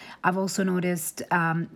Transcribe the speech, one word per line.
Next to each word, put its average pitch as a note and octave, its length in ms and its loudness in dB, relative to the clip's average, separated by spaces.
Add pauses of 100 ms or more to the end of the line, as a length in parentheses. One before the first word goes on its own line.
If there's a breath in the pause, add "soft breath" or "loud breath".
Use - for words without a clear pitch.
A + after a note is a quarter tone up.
(220 loud breath)
I've F3+ 140 2
also F#3+ 260 0
noticed, F3+ 600 0 (100)
um, E3 440 2